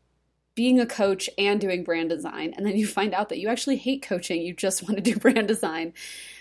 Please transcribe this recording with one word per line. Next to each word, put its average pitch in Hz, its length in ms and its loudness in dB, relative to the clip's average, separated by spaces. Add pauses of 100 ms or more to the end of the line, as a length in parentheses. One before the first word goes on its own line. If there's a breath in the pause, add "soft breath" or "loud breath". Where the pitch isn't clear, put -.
(540)
being 254 240 6
a 240 80 4
coach 196 500 0
and 202 240 2
doing 180 220 -2
brand 165 260 0
design, 160 480 -6
and 196 80 -4
then 202 120 2
you 214 100 2
find 202 260 0
out 202 180 0
that - 100 -4
you 202 80 -2
actually 254 280 0
hate 269 260 -2
coaching. 175 380 -2
You 170 140 -4
just 190 280 0
<laughs> 180 60 -10
want 208 80 0
to 196 60 -4
do 220 140 2
brand 226 320 4
design. 165 460 -2 (460 loud breath)